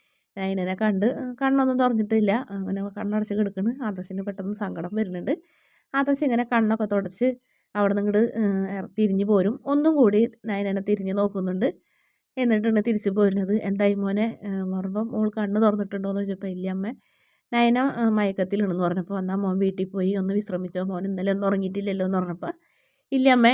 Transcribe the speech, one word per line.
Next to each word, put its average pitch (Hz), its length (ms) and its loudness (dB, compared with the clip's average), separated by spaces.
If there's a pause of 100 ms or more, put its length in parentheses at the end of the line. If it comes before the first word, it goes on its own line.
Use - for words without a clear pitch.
(360)
നയനനെ 190 400 -2
കണ്ട്, 202 320 2
ഏഹ്, 254 280 -2
കണ്ണൊന്നും 269 420 2
തുറന്നിട്ടില്ല, 220 540 2 (180)
അങ്ങനെ 196 300 -4 (120)
കണ്ണടച്ച് 208 420 -2
കിടക്കണ്. 202 380 0 (100)
ആദർശിന് 190 420 -6
പെട്ടെന്ന് 196 300 -6
സങ്കടം 180 400 -6
വരുന്നുണ്ട്. 185 400 -2 (600)
ആദർശ് 277 300 0
ഇങ്ങനെ 240 220 2
കണ്ണൊക്കെ 220 400 0
തുടച്ച് 202 420 0 (460)
അവിടെ 202 180 2
നിന്ന് 202 100 0
ഇങ്ങോട്ട്, 208 200 2 (140)
ഏഹ്, 196 480 -2 (100)
തിരിഞ്ഞു 196 300 2
പോരും. 202 300 4 (100)
ഒന്നും 294 300 2
കൂടി 214 260 6 (240)
നയനനെ 202 380 -2
തിരിഞ്ഞു 196 320 -2
നോക്കുന്നുണ്ട്. 196 540 0 (680)
എന്നിട്ടാണ് 220 460 2
തിരിച്ചു 214 280 -2
പോരുന്നത്. 196 500 2
"എന്തായി 202 340 0
മോനെ?" 202 320 0 (140)
ഏഹ്, 196 200 -6
എന്ന് 185 140 -4
പറഞ്ഞപ്പോൾ, 190 340 -4
"മോൾ 214 220 0
കണ്ണ് 208 300 -2
തുറന്നിട്ടുണ്ടോ?" 202 480 0
എന്ന് 196 120 -2
ചോദിച്ചപ്പോൾ, 196 300 -6
"ഇല്ല 180 200 -6
അമ്മേ, 190 220 -4 (600)
നയന, 240 260 4 (160)
ഏഹ്, 226 180 2
മയക്കത്തിലാണെന്ന്" 196 720 0
പറഞ്ഞപ്പോൾ, 180 340 -2
"എന്നാ 185 180 -4
മോൻ 190 220 -2
വീട്ടിൽ 190 280 0
പോയി 190 300 -2
ഒന്ന് 190 180 -2
വിശ്രമിച്ചോ, 185 500 -4
മോൻ 185 220 -4
ഇന്നലെ 196 260 -2
ഒന്നും 196 140 -2
ഉറങ്ങിയിട്ടില്ലല്ലോ" 196 600 -2
എന്ന് 190 120 0
പറഞ്ഞപ്പോൾ, 180 340 -6 (600)
"ഇല്ല 262 200 4
അമ്മേ, 240 220 6